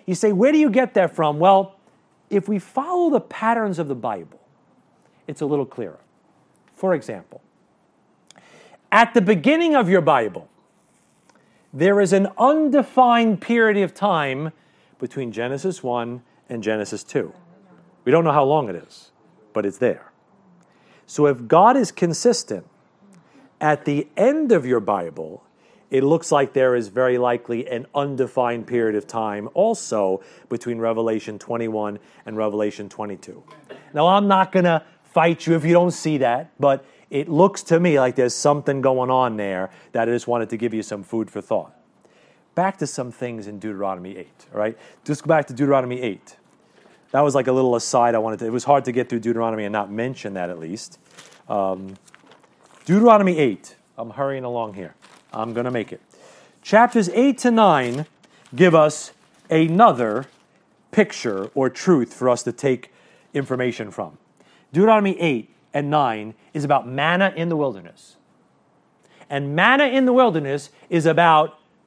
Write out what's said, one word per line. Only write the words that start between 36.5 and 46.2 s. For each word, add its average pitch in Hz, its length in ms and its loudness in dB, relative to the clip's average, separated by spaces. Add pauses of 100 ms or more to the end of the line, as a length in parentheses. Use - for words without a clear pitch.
but 139 260 2 (240)
it 139 200 -4
looks 180 340 2
to 165 160 2
me 165 220 4
like 127 160 0
there's 123 180 0
something 143 460 0
going 127 300 0
on 127 260 0
there 95 340 -4 (220)
that 113 160 -2
I - 20 -2
just 120 160 -4
wanted 117 240 -4
to 117 60 -6
give 113 180 -6
you 107 80 -6
some 101 220 -12
food 110 260 -6
for 101 100 -12
thought. 92 320 -6 (840)
Back 190 220 -2
to 147 100 -6
some 123 240 -10
things 113 340 -10
in 104 140 -16
Deuteronomy 98 560 -8
eight, - 360 -20
all 104 60 -8
right? 110 180 -4 (280)
Just 147 180 -6
go 147 60 -8
back 156 180 2
to 135 80 -16
Deuteronomy 127 480 0
eight. - 340 -8 (760)